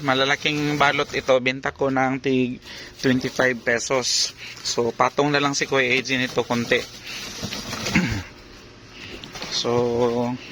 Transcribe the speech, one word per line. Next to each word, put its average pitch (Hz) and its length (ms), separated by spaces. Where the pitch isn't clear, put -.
malalaking 147 800
balot 143 320
ito, 131 320
benta 131 240
ko 135 240
ng 131 320
tig 127 320
twenty-five 127 560
pesos. 123 720
So, 120 240
patong 143 480
na 139 80
lang 143 80
si 139 160
Kuya 131 240
A 131 80
J 131 160
nito 123 320
konti. 120 320
<clears throat> - 1400
So, 120 160